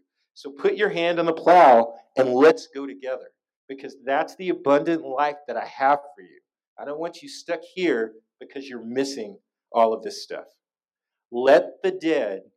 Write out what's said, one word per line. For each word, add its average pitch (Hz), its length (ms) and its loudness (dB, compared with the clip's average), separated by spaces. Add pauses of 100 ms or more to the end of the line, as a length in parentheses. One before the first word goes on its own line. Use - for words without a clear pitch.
(340)
So - 160 -18
put 196 260 -4
your 202 140 0
hand 170 280 -2
on 165 60 0
the 165 80 0
plow 160 600 6 (240)
and 131 160 2
let's 139 400 4
go 139 120 -10
together, 131 440 -12 (380)
because 135 360 -14
that's 143 320 -4
the 185 140 -6
abundant 147 520 0
life 139 340 -4 (120)
that 117 80 -8
I 104 80 -8
have 139 360 0 (140)
for 98 80 -20
you. 80 180 -20 (380)
I 107 60 -16
don't 147 160 -10
want 170 220 -12
you 139 60 -18
stuck - 320 -10 (140)
here 123 380 -2 (260)
because 135 300 -16
you're 117 160 -14
missing 120 540 -8 (340)
all 113 220 2
of 107 80 -8
this - 200 -12
stuff." 76 240 -16 (880)
Let 135 500 2
the 185 100 -2
dead 151 500 -4 (140)